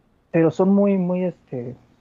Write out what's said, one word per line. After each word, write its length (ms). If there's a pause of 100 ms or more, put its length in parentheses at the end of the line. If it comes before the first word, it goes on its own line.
(320)
pero 200
son 220
muy, 240
muy, 280
este, 500 (260)